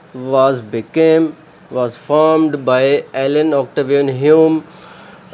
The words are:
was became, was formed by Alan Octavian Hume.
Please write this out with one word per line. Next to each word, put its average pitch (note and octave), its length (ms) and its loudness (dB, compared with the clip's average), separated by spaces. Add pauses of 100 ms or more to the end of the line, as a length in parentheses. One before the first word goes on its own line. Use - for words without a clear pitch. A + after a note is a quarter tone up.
(160)
was C3 460 0
became, D#3 720 0 (340)
was B2 260 -6
formed D#3 680 0
by C3 380 0 (100)
Alan D3 400 -2
Octavian C#3 540 -2
Hume. D#3 580 2 (680)